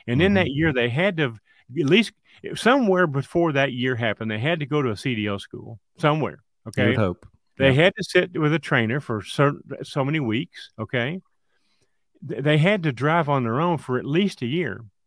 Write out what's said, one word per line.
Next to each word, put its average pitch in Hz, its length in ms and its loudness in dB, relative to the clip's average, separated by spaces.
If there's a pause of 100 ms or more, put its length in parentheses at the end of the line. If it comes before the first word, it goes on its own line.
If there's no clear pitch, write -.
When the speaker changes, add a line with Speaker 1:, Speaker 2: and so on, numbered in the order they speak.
Speaker 1:
And 120 160 2
in 190 60 6
Speaker 2:
Mm-hmm. 202 80 4
Speaker 1:
that 170 140 2
year, 151 220 0
they 120 160 2
had 165 300 0
to 156 60 2
have 113 160 -4 (380)
at 147 80 0
least, 202 260 4 (420)
somewhere 196 520 4
before 151 460 0
that 135 200 0
year 127 240 -2
happened, 110 340 -2
they 107 80 -4
had 156 220 -2
to 143 60 -6
go 147 160 0
to 123 80 0
a 104 60 -4
C 131 180 -4
D 107 120 -2
L 101 120 -2
school, 113 400 -16 (200)
somewhere, 147 440 0 (220)
Speaker 2:
You - 40 -14
Speaker 1:
okay? 123 200 0
Speaker 2:
would 127 80 2
hope. 95 300 0 (320)
Speaker 1:
They 135 100 4
Speaker 2:
Yeah. 139 160 6
Speaker 1:
had 196 120 4
to 202 80 -8
sit 180 340 0
with 151 160 2
a 165 40 0
trainer 127 420 0
for 110 220 -6
cer-, - 380 0 (220)
so 139 220 -4
many 151 160 -2
weeks, 120 580 -4
okay? 127 420 -4 (1080)
Th-, 139 160 -6
they 151 160 4
had 185 260 2
to 147 80 0
drive 147 360 0
on 139 160 2
their 117 160 0
own 170 180 0
for 123 200 -4
at 87 60 -6
least 170 380 -2
a 120 40 -2
year. 117 380 -4 (220)